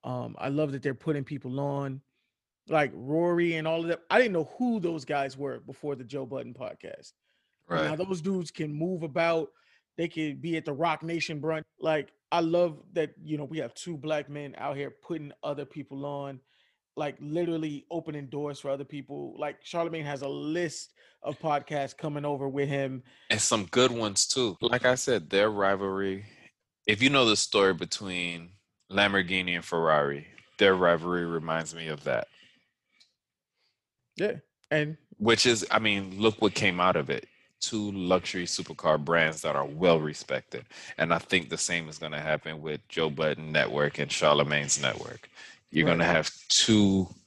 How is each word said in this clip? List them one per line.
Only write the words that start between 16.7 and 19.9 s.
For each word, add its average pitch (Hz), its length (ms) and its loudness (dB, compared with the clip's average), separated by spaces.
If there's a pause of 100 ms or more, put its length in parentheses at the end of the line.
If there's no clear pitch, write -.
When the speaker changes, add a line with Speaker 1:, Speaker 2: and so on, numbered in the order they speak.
Speaker 1:
like, 147 240 -4
literally 156 720 -4
opening 156 340 -8
doors 143 340 -6
for 139 120 -4
other 139 140 -4
people. 143 520 -10
Like, - 240 -6
Charlemagne 165 440 -4